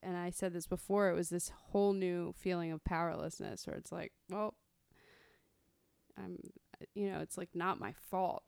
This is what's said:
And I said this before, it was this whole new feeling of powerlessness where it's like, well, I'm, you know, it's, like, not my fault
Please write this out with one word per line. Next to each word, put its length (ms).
And 120
I 140
said 240
this 140
before, 420
it 60
was 140
this 200
whole 440
new 400
feeling 380
of 140
powerlessness 840
where 80
it's 160
like, 220
well, 240
I'm, 200
you 160
know, 120
it's, 160
like, 180
not 240
my 140
fault 540